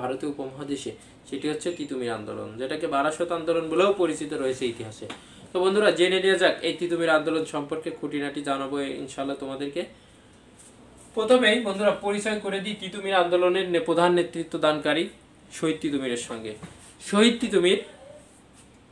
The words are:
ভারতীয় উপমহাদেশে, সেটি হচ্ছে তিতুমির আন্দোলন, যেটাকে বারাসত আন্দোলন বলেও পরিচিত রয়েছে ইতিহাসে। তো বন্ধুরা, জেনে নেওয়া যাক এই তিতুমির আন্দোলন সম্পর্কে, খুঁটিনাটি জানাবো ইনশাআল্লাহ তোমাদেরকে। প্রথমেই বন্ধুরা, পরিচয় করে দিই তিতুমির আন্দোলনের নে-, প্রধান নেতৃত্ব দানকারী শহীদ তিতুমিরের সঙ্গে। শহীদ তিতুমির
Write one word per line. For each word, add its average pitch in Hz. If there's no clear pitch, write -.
ভারতীয় 131
উপমহাদেশে, 139
সেটি 139
হচ্ছে 151
তিতুমির 127
আন্দোলন, 104
যেটাকে 135
বারাসত 156
আন্দোলন 160
বলেও 190
পরিচিত 151
রয়েছে 131
ইতিহাসে। 113
তো -
বন্ধুরা, 196
জেনে 185
নেওয়া 190
যাক 170
এই 160
তিতুমির 165
আন্দোলন 156
সম্পর্কে, 151
খুঁটিনাটি 143
জানাবো 135
ইনশাআল্লাহ 139
তোমাদেরকে। 143
প্রথমেই 226
বন্ধুরা, 196
পরিচয় 208
করে 196
দিই 202
তিতুমির 190
আন্দোলনের 180
নে-, 165
প্রধান 175
নেতৃত্ব 170
দানকারী 151
শহীদ 160
তিতুমিরের 131
সঙ্গে। 113
শহীদ 233
তিতুমির 196